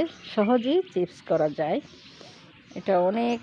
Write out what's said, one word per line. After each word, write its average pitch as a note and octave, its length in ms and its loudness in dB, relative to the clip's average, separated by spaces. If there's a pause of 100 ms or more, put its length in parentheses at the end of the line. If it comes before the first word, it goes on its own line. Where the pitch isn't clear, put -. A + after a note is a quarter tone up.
(280)
সহজেই B3 600 2
চিপস - 340 -4
করা D#3 260 0
যায়। D#3 300 -4 (960)
এটা F#3+ 260 -2
অনেক A#3 420 0